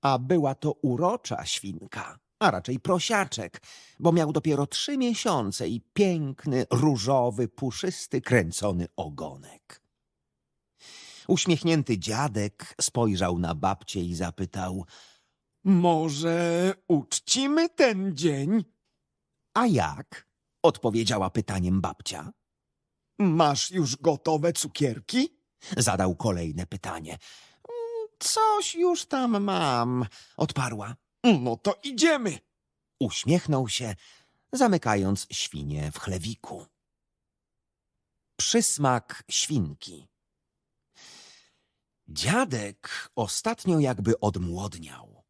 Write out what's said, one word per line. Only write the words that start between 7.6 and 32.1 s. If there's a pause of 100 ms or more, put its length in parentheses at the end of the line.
kręcony
ogonek. (1500)
Uśmiechnięty
dziadek
spojrzał
na
babcię
i
zapytał: (760)
„Może (140)
uczcimy
ten
dzień?” (880)
„A
jak?”, (360)
odpowiedziała
pytaniem
babcia. (880)
„Masz
już
gotowe
cukierki?”, (480)
zadał
kolejne
pytanie. (1000)
„Coś
już
tam
mam”, (320)
odparła. (280)
„No
to
idziemy”, (600)